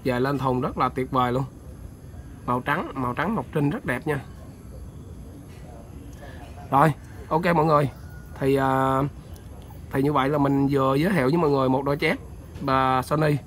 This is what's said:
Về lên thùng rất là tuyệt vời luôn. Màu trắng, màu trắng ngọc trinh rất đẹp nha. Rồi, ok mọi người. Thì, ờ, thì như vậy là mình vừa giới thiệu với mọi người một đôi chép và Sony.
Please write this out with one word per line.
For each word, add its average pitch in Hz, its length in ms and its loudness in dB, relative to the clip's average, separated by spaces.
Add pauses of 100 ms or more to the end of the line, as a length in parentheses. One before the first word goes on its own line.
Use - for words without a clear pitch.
Về 123 160 0
lên 135 180 2
thùng 127 240 0
rất 160 160 -2
là 135 120 2
tuyệt 131 220 -4
vời 127 200 4
luôn. 127 120 0 (1000)
Màu 123 160 0
trắng, 160 320 -2
màu 123 200 -2
trắng 160 220 -2
ngọc 139 180 -2
trinh 143 160 2
rất 226 160 -6
đẹp 123 220 -2
nha. 143 140 0 (2500)
Rồi, 143 220 8 (360)
ok 165 160 2 (100)
mọi 156 100 4
người. 147 240 6 (500)
Thì, 139 160 4
ờ, 135 500 2 (840)
thì 139 100 2
như 147 120 2
vậy 135 160 4
là 151 80 2
mình 139 340 4
vừa 135 240 4
giới 170 180 2
thiệu 135 140 4
với 156 100 4
mọi 160 120 4
người 135 200 4
một 135 160 2
đôi 143 120 0
chép 160 200 2 (440)
và 131 400 4
Sony. 151 460 2